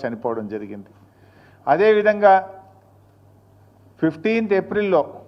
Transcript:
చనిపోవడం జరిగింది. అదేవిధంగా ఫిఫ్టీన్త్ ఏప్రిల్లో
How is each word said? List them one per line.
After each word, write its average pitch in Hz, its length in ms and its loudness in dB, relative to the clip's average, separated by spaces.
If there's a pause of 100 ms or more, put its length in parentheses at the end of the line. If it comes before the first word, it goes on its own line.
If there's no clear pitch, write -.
చనిపోవడం 113 400 -6
జరిగింది. 101 400 -12 (800)
అదేవిధంగా 202 840 4 (1500)
ఫిఫ్టీన్త్ 202 520 -2
ఏప్రిల్లో 190 600 0 (140)